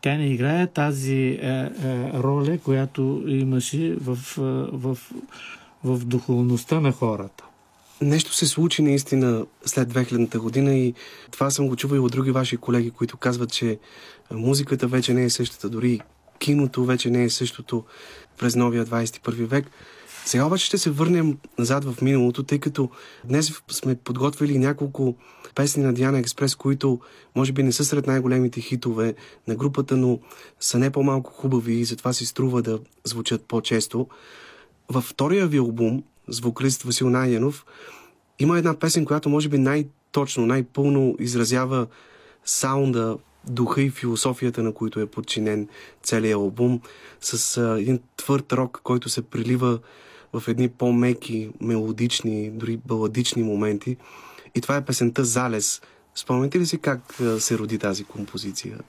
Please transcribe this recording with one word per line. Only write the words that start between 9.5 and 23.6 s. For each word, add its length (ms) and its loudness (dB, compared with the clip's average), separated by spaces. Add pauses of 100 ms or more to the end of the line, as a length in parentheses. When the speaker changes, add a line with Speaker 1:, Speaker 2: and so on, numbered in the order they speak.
Speaker 2:
след 220 0
две 160 0
хилядната 360 0
година 340 2
и 200 2 (360)
това 200 -2
съм 180 0
го 80 -2
чувал 200 0
и 40 4
от 120 2
други 180 0
ваши 260 0
колеги, 340 0
които 260 -4
казват, 360 -2
че 260 -2 (520)
музиката 560 0
вече 280 2
не 100 4
е 60 2
същата, 380 -4
дори 320 0 (380)
киното 460 2
вече 260 2
не 140 4
е 60 2
същото 540 -4 (540)
през 180 0
новия 280 2
двайсет 320 -2
и 40 -20
първи 240 -4
век. 260 -2 (540)
Сега 220 2
обаче 200 2
ще 120 0
се 120 0
върнем 480 2 (200)
назад 260 0
в 180 -4
миналото, 400 4
тъй 160 0
като 320 0 (340)
днес 280 0 (180)